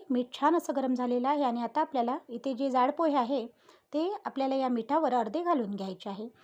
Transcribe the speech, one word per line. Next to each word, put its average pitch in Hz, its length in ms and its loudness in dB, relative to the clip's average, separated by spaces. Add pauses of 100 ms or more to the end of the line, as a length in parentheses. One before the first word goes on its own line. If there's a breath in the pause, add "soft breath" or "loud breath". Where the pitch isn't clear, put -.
मीठ 247 240 0
छान 311 220 2
असं 320 200 0
गरम 262 180 0
झालेलं 247 340 0
आहे 285 160 2
आणि 240 200 0
आता 233 180 -2
आपल्याला 262 360 0 (120)
इथे 240 240 -6
जे 269 160 0
जाड 254 220 4
पोहे 294 240 2
आहे 240 300 0 (480 soft breath)
ते 320 180 0 (140)
आपल्याला 269 300 -2
या 262 140 0
मिठावर 254 440 2
अर्धे 233 300 0
घालून 247 320 0
घ्यायचे 190 340 -8
आहे. 208 180 -8 (160 soft breath)